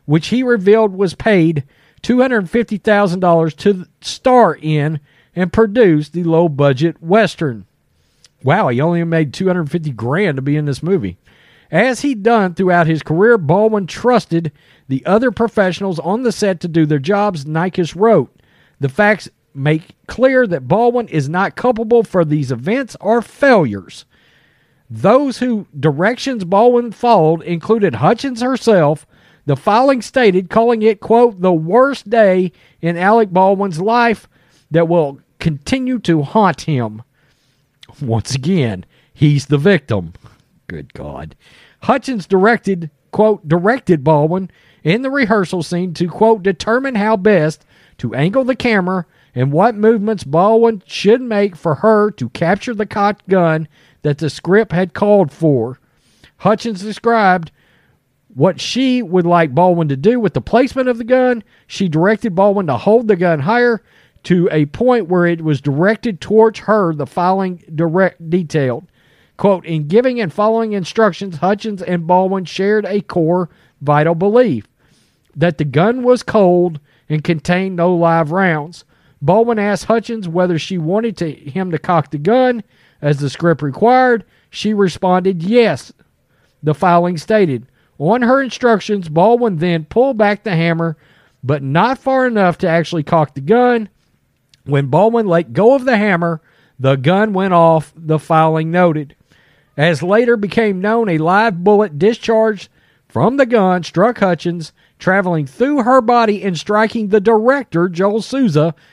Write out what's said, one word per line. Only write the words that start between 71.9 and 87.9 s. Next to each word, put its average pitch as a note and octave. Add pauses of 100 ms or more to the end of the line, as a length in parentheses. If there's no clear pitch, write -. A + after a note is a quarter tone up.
Baldwin F#3
shared G#3
a G3
core F3 (320)
vital D3+
belief G3+ (680)
that E3+
the F3+
gun F#3+
was B3
cold F3+ (280)
and D3+
contained F3+
no F3+
live E3
rounds. F3 (380)
Baldwin A3
asked G3+
Hutchins A3+
whether F3
she F#3+
wanted F#3+
to, E3
him E3+
to D3+
cock E3+
the D3+
gun, A#3+ (400)
as D3
the C#3
script D#3+
required. A#3 (240)
She -
responded, F#3
'Yes,' G#3 (680)
the D3
filing F3
stated. D3+ (320)